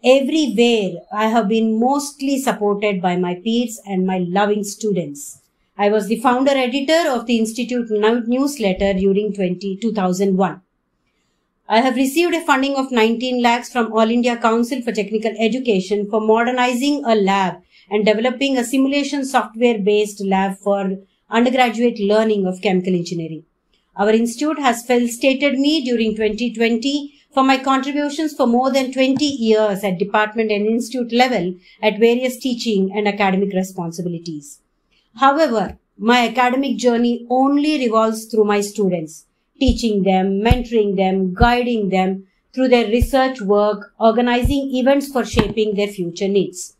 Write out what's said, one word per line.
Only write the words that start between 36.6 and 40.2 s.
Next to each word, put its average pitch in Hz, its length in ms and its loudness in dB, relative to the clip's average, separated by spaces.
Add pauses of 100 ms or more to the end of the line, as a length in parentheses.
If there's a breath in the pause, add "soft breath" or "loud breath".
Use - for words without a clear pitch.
journey 240 520 0
only 285 520 2
revolves 220 460 0
through 214 180 2
my 208 160 2
students, 180 640 -4 (320)
teaching 233 460 2
them, 190 380 2